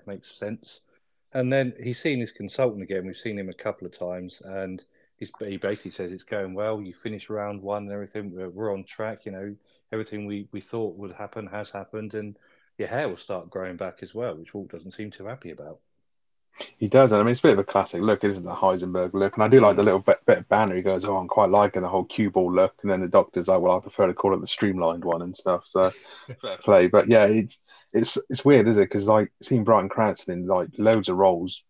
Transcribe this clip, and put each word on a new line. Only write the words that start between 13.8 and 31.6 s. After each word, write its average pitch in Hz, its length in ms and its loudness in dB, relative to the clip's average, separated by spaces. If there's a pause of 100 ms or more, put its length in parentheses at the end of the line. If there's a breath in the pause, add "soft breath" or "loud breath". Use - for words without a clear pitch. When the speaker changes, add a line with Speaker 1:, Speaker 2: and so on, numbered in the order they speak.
Speaker 1:
as 92 120 -16
well," 110 220 -8
which 82 180 -18
Walt 101 180 -14
doesn't 87 200 -16
seem 107 180 -12
too 98 140 -18
happy 104 280 -16
about. 76 280 -18 (1000 loud breath)
Speaker 2:
He 104 120 -4
doesn't. 127 280 6
I 104 60 4
mean, 117 80 4
it's 123 80 -2
a - 40 2
bit 151 100 8
of 98 60 4
a 98 40 0
classic 92 380 -2
look, 107 240 2
isn't 98 180 -2
it, - 20 -12
the 87 80 -8
Heisenberg 90 600 0
look? 98 220 0
And 110 80 2
I 107 40 4
do 123 140 8
like 104 160 6
the 101 60 4
Speaker 1:
Mm. - 20 2
Speaker 2:
little 98 160 4
bit, - 240 4
bit 110 140 4
of 87 100 -16
banter. 101 260 2
He 92 60 -2
goes, 95 240 -2
"Oh, 101 100 -2
I'm 92 140 -4
quite 101 200 4
liking 101 320 4
the 92 60 -4
whole 90 160 -2
cue 104 260 -2
ball 90 240 0
look." 92 280 2
And 101 100 -2
then 92 80 0
the 92 80 -4
doctor's 90 400 2
like, 92 140 2
"Well, 90 160 2
I - 20 -6
prefer - 280 -2
to 90 60 -2
call 95 200 0
it 78 80 -2
the 92 60 -10
streamlined 85 580 -2
one," 85 160 -2
and 87 140 -10
stuff. 90 300 -2
So, 92 260 2 (240 loud breath)
Speaker 1:
<laughs> - 260 -20
Speaker 2:
fair 98 160 -10
play. 95 300 6
But 98 200 4
yeah, 110 180 8
it's, 110 360 0 (320 soft breath)
it's, - 240 0 (120)
it's 131 160 -6
weird, 131 220 8
isn't 107 160 6
it? 92 60 2
'Cause, 101 180 -2
like, 107 240 4 (100)
seeing 113 220 0
Bryan 101 260 4
Cranston 101 440 -2
in, 90 140 -6
like, 90 300 0
loads 107 320 2
of 90 80 0
roles, 92 520 2